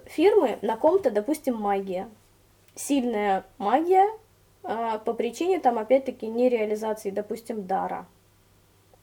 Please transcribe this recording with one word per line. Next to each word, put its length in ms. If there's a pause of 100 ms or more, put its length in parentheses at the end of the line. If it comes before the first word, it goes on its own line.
фирмы 560
на 140
ком-то, 340
допустим, 460
магия. 540 (680)
Сильная 680 (120)
магия, 500 (560)
а, 360
по 140
причине, 460
там, 180
опять-таки, 500
нереализации, 840
допустим, 540
дара. 400 (960)